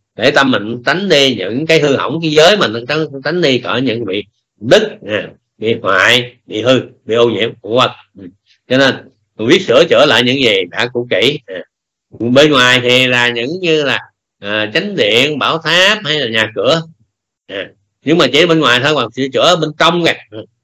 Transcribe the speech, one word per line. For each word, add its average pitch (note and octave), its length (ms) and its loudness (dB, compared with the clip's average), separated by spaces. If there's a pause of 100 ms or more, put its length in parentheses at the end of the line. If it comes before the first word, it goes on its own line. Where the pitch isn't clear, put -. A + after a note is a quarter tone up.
(160)
để A#2 140 0
tâm C3+ 200 0
mình A2+ 360 -4
tránh F#3 220 -2
đi C#3 260 2
những G#2+ 320 -6
cái D#3+ 140 2
hư C#3+ 160 2
hỏng, A2 260 -4
cái D#3 80 -2
giới D#3+ 260 4
mình A#2+ 160 -2 (160)
tránh, D3+ 180 -2 (180)
tránh E3+ 180 -2
đi C3 180 0
khỏi A2 220 -4
những A#2 220 -4
bị G2+ 200 -6 (360)
đứt, F3 280 2 (200)
à, G2+ 200 -4 (300)
bị A2+ 240 -4
hoại, G#2 520 0 (120)
bị G#2 160 -6
hư, B2+ 180 2 (240)
bị G#2+ 100 -4
ô A#2+ 160 2
nhiễm, A2 220 -4 (100)
vân G2+ 140 -8
vân. B2 140 2 (280)
Ừ. F#2+ 100 -18 (400)
Cho B2+ 100 2
nên C3+ 160 2 (420)
mình A2 120 -4
biết F#3+ 180 4
sửa C#3 240 4
chữa B2+ 160 4
lại A#2+ 160 2
những B2 140 0
gì G#2 340 0
đã G#2+ 220 -4
cũ B2 180 -6
kỹ. A#2+ 360 0
À, F#2 140 -12 (580)
bên C3 320 4
ngoài B2 320 2
thì B2+ 240 2
là B2 220 2
những A#2+ 220 -4 (100)
như D#3 240 0
là, A#2 160 -2 (400)
à, G#2+ 340 -4
chánh E3+ 220 -4
điện, B2+ 420 2
bảo B2+ 200 -2
tháp F3+ 460 2
hay D3+ 140 -4
là B2+ 100 -4
nhà A2 260 -2
cửa. C3+ 280 0 (640)
À, F#2+ 200 -12 (380)
nhưng D#3+ 140 2
mà D3 140 4
chỉ D#3+ 140 4
bên D#3+ 140 2
ngoài B2 220 2
thôi, D3+ 120 0
mà C3+ 80 0 (140)
sửa C3+ 160 -4
chữa C#3+ 280 2
bên D3+ 180 -4
trong E3+ 260 2
kìa. - 340 -4 (260)